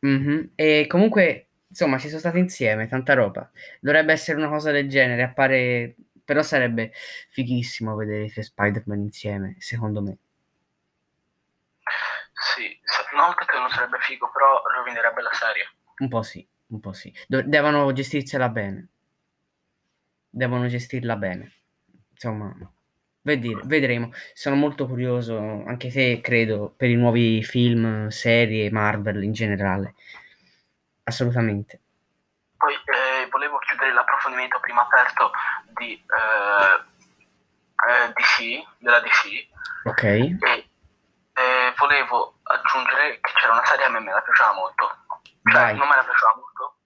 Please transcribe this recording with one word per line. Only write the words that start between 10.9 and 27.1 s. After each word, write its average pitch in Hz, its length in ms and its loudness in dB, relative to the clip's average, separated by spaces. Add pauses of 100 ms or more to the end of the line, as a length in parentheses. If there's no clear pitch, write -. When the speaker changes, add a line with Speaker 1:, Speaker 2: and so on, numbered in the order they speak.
Speaker 2:
Sì, - 520 -8
sa-, - 320 -6
non 175 180 4
perché - 240 -2
non 123 120 -2
sarebbe 127 280 -4
figo, 123 340 -4
però 135 300 4 (140)
rovinerebbe 117 460 -2
la 113 100 -4
serie. 110 360 -4 (300)
Speaker 1:
Un 135 100 -4
po' 117 140 -2
sì, - 240 -14 (220)
un 110 100 -12
po' 101 140 -12
sì. - 200 -18 (140)
Do-, 131 160 -2
devono 147 500 2
gestirsela 131 560 -2
bene. 107 400 -6 (1400)
Devono 123 380 -2
gestirla 123 480 -6
bene. 95 360 -8 (600)
Insomma, 107 420 -10 (680)
Vedi-, 117 420 -2
vedremo. 123 460 0 (240)
Sono 139 220 0
molto 143 300 0
curioso, 123 520 -2
anche 107 520 -8
se 123 300 2
credo, 110 560 0
per 127 140 2
i 117 60 4
nuovi 117 460 4